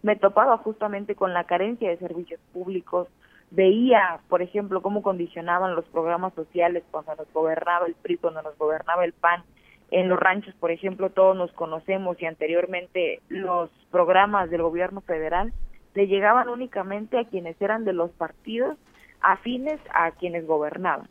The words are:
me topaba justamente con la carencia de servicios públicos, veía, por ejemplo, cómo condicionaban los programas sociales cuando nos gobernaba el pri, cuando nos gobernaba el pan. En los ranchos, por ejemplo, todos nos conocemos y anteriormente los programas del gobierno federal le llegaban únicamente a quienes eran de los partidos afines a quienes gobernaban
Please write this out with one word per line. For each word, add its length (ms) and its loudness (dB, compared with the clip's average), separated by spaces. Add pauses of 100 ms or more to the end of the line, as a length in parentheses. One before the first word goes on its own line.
me 140 2
topaba 420 6
justamente 560 -6
con 200 -2
la 100 -2
carencia 460 -2
de 80 -4
servicios 420 -10 (120)
públicos, 540 -4 (440)
veía, 760 4
por 120 2
ejemplo, 420 -4
cómo 200 -2
condicionaban 720 -2
los 100 -4
programas 500 -2
sociales 560 0
cuando 240 -8
nos 180 -14
gobernaba 540 0
el 80 -4
pri, 220 -4
cuando 260 -4
nos 140 -12
gobernaba 480 0
el 80 -2
pan. 320 2 (480)
En 160 2
los 100 2
ranchos, 400 0
por 140 -2
ejemplo, 380 -4
todos 260 4
nos 160 -4
conocemos 680 -6
y 60 -6
anteriormente 1000 -2
los 420 -2 (220)
programas 580 4
del 120 0
gobierno 380 -2
federal 520 -2 (420)
le 140 2
llegaban 400 4
únicamente 720 -6
a 40 -4
quienes 380 -8
eran 220 -2
de 80 0
los 180 0
partidos 640 -4 (440)
afines 580 0 (160)
a 160 2
quienes 340 -8
gobernaban 680 -2